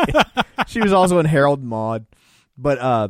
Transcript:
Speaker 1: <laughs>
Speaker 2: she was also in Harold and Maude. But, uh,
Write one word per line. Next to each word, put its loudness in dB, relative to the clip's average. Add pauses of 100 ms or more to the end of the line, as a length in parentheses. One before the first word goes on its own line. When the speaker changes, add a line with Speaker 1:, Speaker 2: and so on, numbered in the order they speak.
(320)
Speaker 1:
<laughs> -6
Speaker 2:
she -6
was 2
also 4
in 2
Harold 2
and -12
Maude. -6 (520)
But, -2
uh, -2